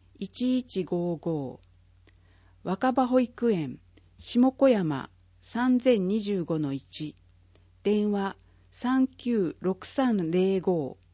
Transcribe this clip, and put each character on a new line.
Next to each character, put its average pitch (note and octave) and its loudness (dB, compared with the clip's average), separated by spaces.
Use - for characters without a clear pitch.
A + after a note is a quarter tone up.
一 B3+ -2
一 G#3+ -4
五 F3 -2
五。 D3 -6
若 A3 -2
葉 B3+ 2
保 B3+ 4
育 A#3+ 0
園、 D3+ -2
下 B3+ 2
小 C4+ 4
山、 D#3+ 0
三 B3 0
千 A#3 2
二 G#3+ 0
十 G3 -2
五 E3 -2
の D3 -2
一。 C#3+ -10
電 G#3 0
話、 G3 -4
三 C4 0
九 A3 -4
六 F#3 -4
三 G#3 0
零 F#3 2
五。 D#3+ -2